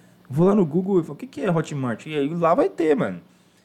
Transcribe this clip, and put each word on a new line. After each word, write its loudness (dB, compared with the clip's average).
Vou 2
lá 4
no 4
Google 0
e -8
falo, -12
"O -14
que -12
que -14
é 0
Hotmart?" -4
E -4
aí -2
lá 2
vai 2
ter, 0
mano. -2